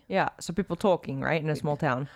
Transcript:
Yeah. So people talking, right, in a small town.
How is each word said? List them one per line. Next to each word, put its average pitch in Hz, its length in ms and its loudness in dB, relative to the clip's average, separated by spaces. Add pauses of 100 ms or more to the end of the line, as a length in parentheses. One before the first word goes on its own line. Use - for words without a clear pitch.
Yeah. 185 220 2 (100)
So - 140 -8
people 175 240 -2
talking, 160 440 2
right, 147 220 0
in 156 80 0
a 151 60 0
small 147 200 0
town. 131 400 0